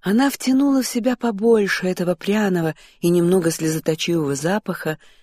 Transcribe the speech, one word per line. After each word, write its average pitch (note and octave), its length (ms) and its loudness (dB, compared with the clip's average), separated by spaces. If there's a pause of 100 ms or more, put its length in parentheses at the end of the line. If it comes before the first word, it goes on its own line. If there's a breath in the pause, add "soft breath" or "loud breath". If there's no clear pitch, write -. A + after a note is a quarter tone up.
Она A#3 280 2
втянула C4+ 520 2
в A#3 60 -4
себя A#3+ 280 -2
побольше G#3+ 720 0
этого F3+ 280 -2
пряного F#3 600 0 (240 soft breath)
и F3 80 0
немного F3 420 4
слезоточивого D#3+ 840 -2
запаха, D#3+ 640 -4 (240 soft breath)